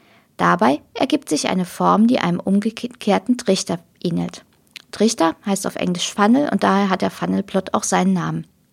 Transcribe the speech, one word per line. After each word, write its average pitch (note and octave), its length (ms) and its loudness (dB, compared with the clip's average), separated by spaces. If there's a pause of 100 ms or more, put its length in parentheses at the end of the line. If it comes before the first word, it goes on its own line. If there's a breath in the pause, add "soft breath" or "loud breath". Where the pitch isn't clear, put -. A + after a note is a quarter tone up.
(380 soft breath)
Dabei F3+ 440 2 (120)
ergibt C#4+ 360 -2
sich C#4 180 -2
eine F#3 180 -2
Form, F3+ 420 2
die B3 120 2
einem E3+ 200 0
umgekehrten G#3+ 960 -2
Trichter F#3+ 420 -2 (220)
ähnelt. F3 420 -4 (480)
Trichter D#4+ 440 0 (100)
heißt G3 220 -2
auf - 80 -8
Englisch - 380 -4
Funnel A#3+ 360 4
und G3+ 140 -2
daher G3 260 2
hat F#3 120 -2
der F#3+ 100 -2
Funnelplot F#3+ 640 -4
auch G#3+ 100 -2
seinen F#3 300 2
Namen. E3 340 -4 (260)